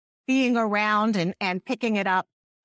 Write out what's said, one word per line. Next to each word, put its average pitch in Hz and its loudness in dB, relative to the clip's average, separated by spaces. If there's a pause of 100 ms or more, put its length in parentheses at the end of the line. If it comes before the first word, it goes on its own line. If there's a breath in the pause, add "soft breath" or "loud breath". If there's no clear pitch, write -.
(260)
being 262 2
around 214 0
and, 180 -2
and 185 -4
picking 226 -2
it 196 -2
up. 185 0 (380)